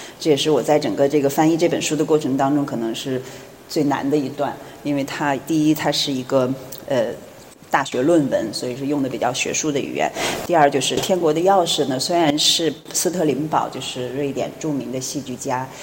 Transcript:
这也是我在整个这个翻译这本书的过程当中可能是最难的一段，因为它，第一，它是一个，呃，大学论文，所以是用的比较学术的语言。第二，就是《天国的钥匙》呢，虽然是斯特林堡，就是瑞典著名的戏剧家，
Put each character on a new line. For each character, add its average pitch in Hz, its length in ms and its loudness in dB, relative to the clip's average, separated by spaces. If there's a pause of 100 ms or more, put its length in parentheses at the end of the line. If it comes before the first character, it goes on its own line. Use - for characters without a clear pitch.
(200)
这 160 120 2
也 139 60 6
是 156 120 0
我 135 140 4
在 151 160 4
整 120 160 -2
个 139 120 4
这 147 140 2
个 139 80 4
翻 156 200 4
译 165 60 4
这 165 140 4
本 147 100 -2
书 - 160 -2
的 151 80 2
过 151 140 2
程 139 180 0
当 139 200 2
中 143 100 2
可 135 120 -6
能 113 180 -4
是 127 260 -4 (480)
最 156 140 0
难 139 260 0
的 151 80 2
一 135 120 0
段， 131 260 -4 (260)
因 147 140 -2
为 139 80 0
它， 143 320 -2
第 151 320 2
一， 156 60 6
它 151 180 0
是 - 200 0
一 131 120 -2
个， 127 280 2 (360)
呃， 120 200 0 (640)
大 143 120 2
学 127 180 -2
论 151 280 4
文， 104 240 -2
所 127 160 -6
以 123 80 -6
是 139 80 -6
用 143 180 0
的 131 60 -2
比 123 80 -6
较 120 160 0
学 - 200 -2
术 - 180 -2
的 139 80 0
语 65 160 -4
言。 73 140 0 (360)
第 175 100 0
二， 143 140 8
就 139 100 0
是 131 220 0
《天 185 180 2
国 156 140 4
的 160 80 0
钥 185 240 6
匙》 160 220 0
呢， 131 120 -2
虽 175 160 -2
然 151 220 4
是 156 340 2 (220)
斯 - 180 0
特 175 140 0
林 143 220 0
堡， - 200 0
就 - 140 -10
是 127 280 -8
瑞 139 220 -4
典 123 180 -4 (100)
著 160 120 -4
名 120 220 -4
的 131 80 -6
戏 139 180 -6
剧 123 160 -8
家， 131 320 -4 (160)